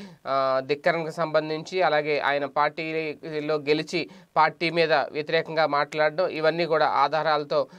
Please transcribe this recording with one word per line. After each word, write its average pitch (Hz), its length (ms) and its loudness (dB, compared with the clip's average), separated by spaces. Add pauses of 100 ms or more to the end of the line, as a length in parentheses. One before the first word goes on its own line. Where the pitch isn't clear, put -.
(260)
ఆ, 135 380 0
ధిక్కరణకు 156 460 0
సంబంధించి, 156 720 -2
అలాగే 151 380 2
ఆయన 143 240 0
పార్టీలో 151 1080 -4
గెలిచి 151 560 -2 (260)
పార్టీ 160 340 2
మీద 165 220 2
వ్యతిరేకంగా 156 760 0
మాట్లాడడం, 151 600 0
ఇవన్నీ 160 380 0
కూడా 156 220 2
ఆధారాలతో, 147 800 0 (120)